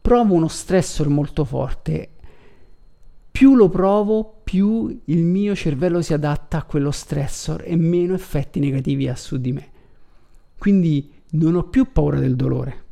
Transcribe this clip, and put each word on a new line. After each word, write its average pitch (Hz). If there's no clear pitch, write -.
Provo 226
uno 165
stressor -
molto 143
forte, 135
più 269
lo 220
provo, 208
più 214
il 165
mio 196
cervello 170
si 165
adatta 147
a 147
quello 143
stressor -
e 170
meno 175
effetti 165
negativi 139
ha 123
su -
di 127
me. 143
Quindi 170
non 160
ho 175
più 262
paura 147
del 131
dolore 131